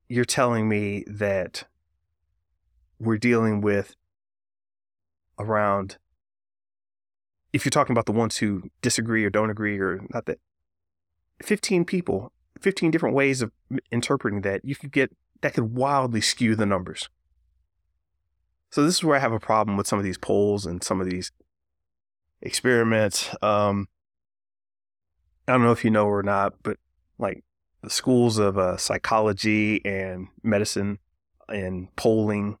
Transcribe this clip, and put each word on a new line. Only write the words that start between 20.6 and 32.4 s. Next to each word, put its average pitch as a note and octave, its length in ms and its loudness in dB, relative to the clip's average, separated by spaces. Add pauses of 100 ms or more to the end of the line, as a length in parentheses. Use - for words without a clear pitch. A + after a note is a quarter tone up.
and F2 160 -6
some - 180 -2
of F#2 80 -2
these F#2 240 -6 (1120)
experiments. A2+ 960 0
Um, G2+ 480 2 (1600)
I C3 40 2
don't B2+ 100 4
know A#2 80 6
if A#2 140 0
you A2+ 60 4
know G#2+ 180 4
or G2+ 160 0
not, G2+ 300 0 (100)
but, G#2 120 -6 (400)
like, - 280 -6 (380)
the - 80 -14
schools A#2+ 480 2
of, G2+ 200 2
uh, F#2 180 0
psychology G#2+ 1120 0
and F#2+ 400 -6 (160)
medicine G#2 560 -2 (500)
and F#2 460 -8
polling G#2+ 640 0